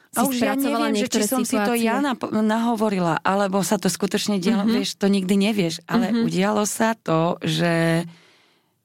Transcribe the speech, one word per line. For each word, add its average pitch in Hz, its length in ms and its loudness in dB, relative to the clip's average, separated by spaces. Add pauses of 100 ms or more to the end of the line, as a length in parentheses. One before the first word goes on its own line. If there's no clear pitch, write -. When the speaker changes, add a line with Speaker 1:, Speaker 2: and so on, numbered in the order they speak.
Speaker 1:
Si - 80 -20
Speaker 2:
a 233 80 0
už 269 140 0
ja 226 160 0
Speaker 1:
spracovala 269 340 0
Speaker 2:
neviem, 220 80 0
že 208 60 0
či - 100 0
Speaker 1:
niektoré 214 160 0
Speaker 2:
som 254 140 0
si 240 160 -2
to 208 180 2
Speaker 1:
situácie? 233 80 0
Speaker 2:
ja 226 160 2
nap-, 277 320 -2
nahovorila, 214 880 0
alebo 196 440 0
sa 196 180 0
to 190 80 0
skutočne 202 500 -2
dialo, 196 240 0
Speaker 1:
Mhm. 220 100 0
Speaker 2:
vieš, 240 220 -2
to 196 140 0
nikdy 196 260 2
nevieš, 196 500 0
ale 226 280 0
Speaker 1:
Mhm. 233 100 0
Speaker 2:
udialo 202 420 0
sa 220 300 0
to, 165 460 0
že, 165 640 0 (800)